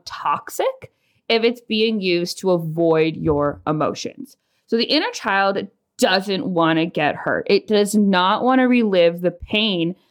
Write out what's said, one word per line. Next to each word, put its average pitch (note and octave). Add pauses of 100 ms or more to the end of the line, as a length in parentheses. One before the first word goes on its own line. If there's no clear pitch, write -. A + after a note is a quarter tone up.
toxic - (360)
if A3+
it's A#3+
being A3
used F3
to F#3
avoid E3
your D3
emotions. - (320)
So A3+
the A#3
inner E4
child G3 (320)
doesn't F#3+
want E3
to D#3+
get D#3
hurt. -
It G3
does G#3
not G3
want B3+
to B3+
relive F#3+
the F3
pain F3+ (140)